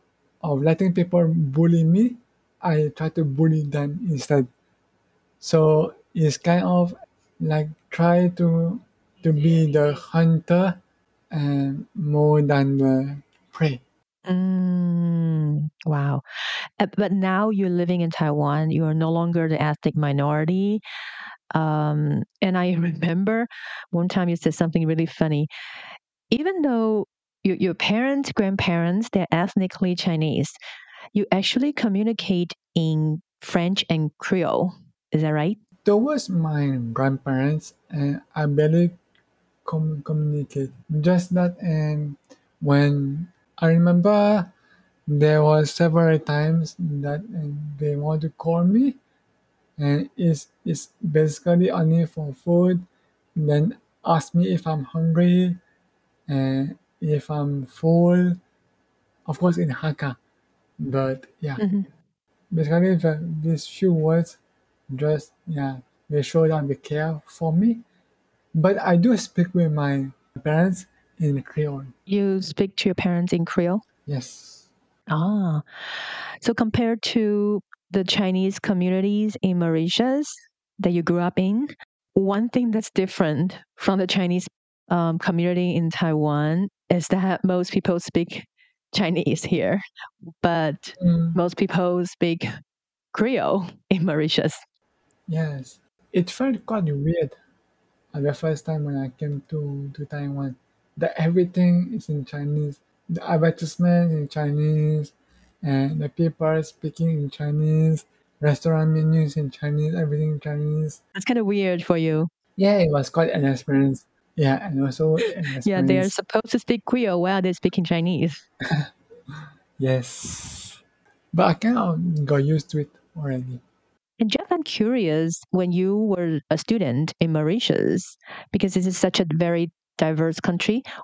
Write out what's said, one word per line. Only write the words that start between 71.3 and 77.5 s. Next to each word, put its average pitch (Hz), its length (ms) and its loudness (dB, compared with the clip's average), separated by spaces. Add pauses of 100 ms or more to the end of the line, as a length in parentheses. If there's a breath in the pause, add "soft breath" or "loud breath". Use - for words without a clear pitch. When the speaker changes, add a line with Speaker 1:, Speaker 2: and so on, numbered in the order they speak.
Speaker 1:
Creole. 143 420 -6 (200)
Speaker 2:
You 196 360 0
speak 190 360 -4
to - 120 0
your 180 60 0
parents 175 360 0
in 170 140 0
Creole? 180 360 0 (240)
Speaker 1:
Yes. - 600 -10 (420)
Speaker 2:
Ah. 170 520 0 (800 loud breath)
So 233 120 0
compared 226 480 0 (140)
to 208 460 2 (300)